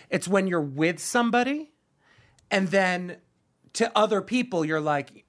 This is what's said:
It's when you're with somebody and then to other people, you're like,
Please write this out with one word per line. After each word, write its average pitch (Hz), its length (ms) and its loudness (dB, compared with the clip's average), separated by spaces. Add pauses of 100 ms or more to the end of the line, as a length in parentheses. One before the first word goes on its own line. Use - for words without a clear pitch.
It's 170 180 -2
when 190 200 2
you're 175 140 0
with 147 380 -2
somebody 247 720 0 (800)
and 190 200 2
then 180 480 0 (560)
to 226 240 0
other 208 240 2
people, 220 440 -2
you're 156 160 -2
like, 147 480 -4